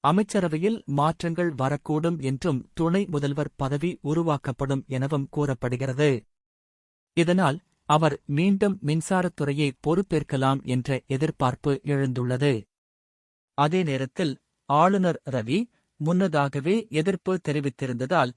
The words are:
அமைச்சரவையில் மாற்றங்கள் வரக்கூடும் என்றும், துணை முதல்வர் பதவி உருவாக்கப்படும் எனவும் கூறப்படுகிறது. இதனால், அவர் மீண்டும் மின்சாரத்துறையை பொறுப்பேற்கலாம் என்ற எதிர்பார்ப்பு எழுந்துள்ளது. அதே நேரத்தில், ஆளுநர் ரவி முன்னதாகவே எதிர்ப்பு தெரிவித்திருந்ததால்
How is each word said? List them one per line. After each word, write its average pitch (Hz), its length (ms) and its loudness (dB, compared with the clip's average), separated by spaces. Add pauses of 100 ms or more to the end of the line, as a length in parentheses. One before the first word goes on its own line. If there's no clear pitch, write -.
அமைச்சரவையில் 180 840 0
மாற்றங்கள் 165 680 0
வரக்கூடும் 151 680 -2
என்றும், 135 520 -2
துணை 175 360 0
முதல்வர் 143 460 -4
பதவி 147 440 -2
உருவாக்கப்படும் 139 880 -2
எனவும் 139 420 -2
கூறப்படுகிறது. 131 960 -2 (880)
இதனால், 170 460 2 (260)
அவர் 151 400 2
மீண்டும் 196 580 2
மின்சாரத்துறையை 151 880 0 (160)
பொறுப்பேற்கலாம் 147 760 0
என்ற 127 420 -2
எதிர்பார்ப்பு 135 800 -2
எழுந்துள்ளது. 127 760 0 (920)
அதே 156 280 2
நேரத்தில், 135 560 -4 (260)
ஆளுநர் 175 680 2
ரவி 127 340 -2 (320)
முன்னதாகவே 156 960 0
எதிர்ப்பு 185 580 -2
தெரிவித்திருந்ததால் 135 880 -2